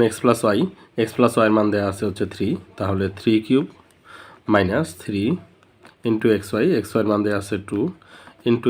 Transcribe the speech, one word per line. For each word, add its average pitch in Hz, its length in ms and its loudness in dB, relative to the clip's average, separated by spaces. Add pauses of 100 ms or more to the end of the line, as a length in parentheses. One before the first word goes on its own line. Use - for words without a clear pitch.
এক্স - 160 -6
প্লাস 120 220 0
ওয়াই, 104 140 0 (440)
এক্স 110 140 -4
প্লাস 120 200 2
ওয়াইয়ের 110 200 4
মান 107 160 2
দেওয়া 101 200 -2
আছে 95 160 -8
হচ্ছে 95 160 -4 (100)
থ্রি, 98 140 -4 (300)
তাহলে 98 260 -2 (140)
থ্রি 117 140 0 (140)
কিউব 139 200 2 (880)
মাইনাস 104 340 2 (140)
থ্রি 101 200 -4 (840)
into 110 180 0 (100)
এক্স 98 160 -6
ওয়াই, 113 140 0 (120)
এক্স 101 140 -4
ওয়াইয়ের 107 180 2
মান 104 160 4
দেওয়া 104 160 0
আছে 101 140 -6 (120)
টু 104 120 -2 (680)
into 120 220 4